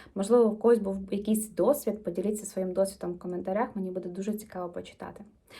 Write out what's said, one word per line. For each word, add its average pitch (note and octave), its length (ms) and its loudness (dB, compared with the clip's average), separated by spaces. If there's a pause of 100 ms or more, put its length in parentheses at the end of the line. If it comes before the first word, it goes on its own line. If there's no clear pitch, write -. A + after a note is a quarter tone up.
(140)
Можливо, A3 340 6
в G#3+ 100 -2
когось A#3 200 6
був G3 200 -2 (120)
якийсь G#3+ 400 0
досвід, G#3+ 540 0
поділіться G3 420 -4
своїм F#3 260 -4
досвідом F#3+ 400 0
в F3 60 -8
коментарях, F#3+ 560 -2
мені F#3+ 160 -4
буде F3+ 180 -6
дуже G3 240 -6
цікаво F3+ 360 -8
почитати. - 560 -14 (360)